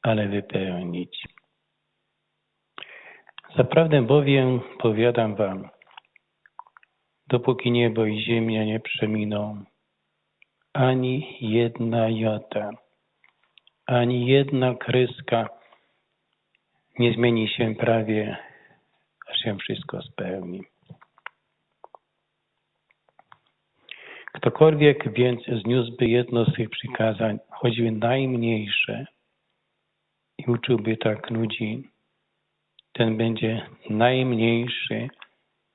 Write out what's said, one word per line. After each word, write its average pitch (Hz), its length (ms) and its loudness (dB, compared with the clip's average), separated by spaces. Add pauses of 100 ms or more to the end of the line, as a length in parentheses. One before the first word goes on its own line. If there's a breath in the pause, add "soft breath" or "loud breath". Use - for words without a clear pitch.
ale 107 260 2
wypełnić. 90 1000 -6 (2250 loud breath)
Zaprawdę 156 440 4
bowiem 131 600 4 (180)
powiadam 113 560 2
wam, 95 340 -4 (1600)
dopóki 123 440 0
niebo 113 340 2
i 107 160 -2
ziemia 113 440 0
nie 110 140 -2
przeminą, 107 840 -4 (1080)
ani 127 680 0
jedna 117 720 0
jota, 107 600 -2 (1160)
ani 120 400 2
jedna 131 500 4
kreska 120 760 0 (1500 soft breath)
nie 120 140 4
zmieni 113 360 2
się 110 260 -2
prawie, 110 640 0 (880 loud breath)
aż - 120 -6
się 101 180 -4
wszystko - 440 -8
spełni. 92 600 -10 (3750 loud breath)
Ktokolwiek 147 800 4
więc 123 280 2 (220)
zniósłby 117 440 0
jedno 117 380 2
z - 80 2
tych 113 160 -4
przykazań, 110 680 -2 (100)
choćby 117 420 -2
najmniejsze, 117 1120 -2 (1400)
i 123 100 -2
uczyłby 113 460 0
tak 107 320 -4
ludzi, 113 600 -4 (1040)
ten 110 240 0
będzie 113 500 -2 (220)
najmniejszy 117 1160 0 (680)